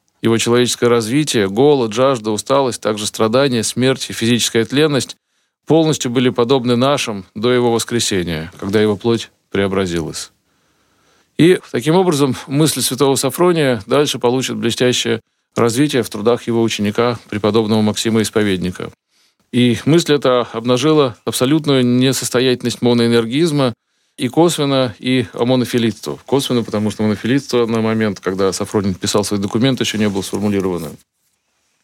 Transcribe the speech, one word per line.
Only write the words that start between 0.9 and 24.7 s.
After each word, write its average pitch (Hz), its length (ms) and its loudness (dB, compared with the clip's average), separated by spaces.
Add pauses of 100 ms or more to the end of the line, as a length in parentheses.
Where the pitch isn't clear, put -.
голод, 120 460 2
жажда, 120 380 0
усталость, 131 500 -2
также 107 240 -4
страдания, 117 580 0
смерть 127 460 -2
и 98 40 -12
физическая 113 520 0
тленность 143 500 0 (520)
полностью 156 420 2
были 123 200 0
подобны 120 460 0
нашим 123 500 -2 (100)
до 117 160 0
его 120 200 2
воскресения, 90 840 -2
когда 101 240 0
его 107 140 2
плоть 113 340 -2 (220)
преобразилась. 92 800 -4 (1080)
И 175 220 4 (120)
таким 143 240 0
образом 147 400 2 (120)
мысль 139 340 0
святого 135 340 0
Софрония 139 720 0
дальше 139 320 0
получит 120 380 0
блестящее 117 640 0 (360)
развитие 120 480 0
в 104 60 -8
трудах 113 380 0
его 117 160 0
ученика, 113 560 -2 (100)
преподобного 107 520 0
Максима 107 400 0
Исповедника. 95 720 -2 (600)
И 120 340 2
мысль 151 280 4
эта 127 280 2
обнажила 123 840 0
абсолютную 135 600 0
несостоятельность 123 960 0
моноэнергизма 120 920 2 (440)
и 127 120 -4
косвенно, 139 720 2